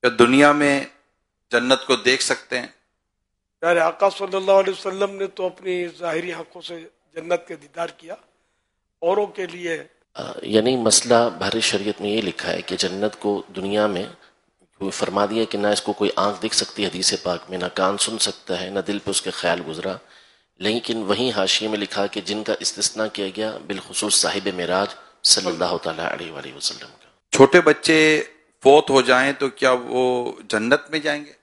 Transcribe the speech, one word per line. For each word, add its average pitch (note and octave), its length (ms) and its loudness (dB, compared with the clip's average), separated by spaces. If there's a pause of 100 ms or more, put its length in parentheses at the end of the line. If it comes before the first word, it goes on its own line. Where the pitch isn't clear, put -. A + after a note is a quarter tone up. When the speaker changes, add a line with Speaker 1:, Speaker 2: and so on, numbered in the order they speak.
Speaker 1:
क्या B2 140 6
दुनिया C3+ 380 8
में C#3 320 0 (640)
जन्नत B2+ 360 2
को C3+ 160 4
देख B2+ 200 2
सकते - 340 -4
हैं? A#2+ 160 -10 (880)
Speaker 2:
प्यारे E3+ 180 2
आका E3 300 2
सल्लल्लाहु G3 480 2
अलैहि F#3+ 140 0
वसल्लम G3 400 -4
ने G3 160 -6
तो F#3+ 160 -8
अपनी F3+ 300 -6 (200)
जाहिरी E3+ 380 -6
आंखों E3 300 -14
से E3+ 160 -12 (360)
जन्नत E3+ 320 -2
के E3+ 100 -10
दीदार E3 360 -10
किया, E3 240 -18 (840)
औरों G3 280 2
के F#3 180 -8
लिए E3+ 300 -6 (380)
Speaker 3:
अ, - 180 -8 (120)
यानी A2 340 4
मसला A#2 400 4 (180)
भारी F#2+ 260 -2
शरीयत G2+ 380 -2
में G2+ 80 -4
ये A2 140 0
लिखा F2+ 240 -6
है F2 160 -4
कि F#2 140 -6
जन्नत G2 400 -2
को G#2 140 -2 (200)
दुनिया G2 380 0
में F#2+ 160 -4 (760)
कोई G2 100 -4
फरमा G2+ 340 -2
दिया A2 200 -2
कि G2+ 120 -8
ना G#2 140 0
इसको G#2 240 -2
कोई G2+ 240 0
आंख G2+ 220 0
देख A2 140 -4
सकती - 280 -4
है F#2 60 -2
हदीस F2+ 320 -2
पाक F2 280 -4
में, F#2 80 -8
ना F2+ 120 -6
कान G2 300 -2
सुन A2 200 -2
सकता - 360 -4
है, F2+ 160 -6
ना G2 120 -4
दिल G2+ 160 -4
पे G2+ 120 -8
उसके F#2+ 220 -4
ख्याल F2 280 -2
गुजरा। E2+ 360 -8 (640)
लेकिन A2+ 440 -4
वहीं G#2+ 300 0
हाशिए G#2 360 0
में G#2+ 80 -2
लिखा G2+ 300 -4
कि G#2 160 -6
जिनका G#2 380 -4
इस्तिस्ना G#2+ 480 -4
किया G2+ 220 -6
गया G#2+ 180 -6 (180)
बिलखुसूस G2 540 -4
साहिब F#2+ 340 -2
मेराज F2+ 400 -2 (300)
सल्लल्लाहु F2 540 0
ताला D#2+ 300 -6
अलैहि D2 440 -10
वसल्लम - 360 -8
का। - 200 -20 (240)
Speaker 1:
छोटे C3+ 300 10
बच्चे D#3 340 4 (680)
फौत C#3+ 260 8
हो C3+ 140 6
जाएं B2+ 320 4
तो C3+ 160 -2
क्या C3 220 2
वो B2 320 0 (420)
जन्नत A2+ 460 0
में D#3 80 -2
जाएंगे? D3 420 -6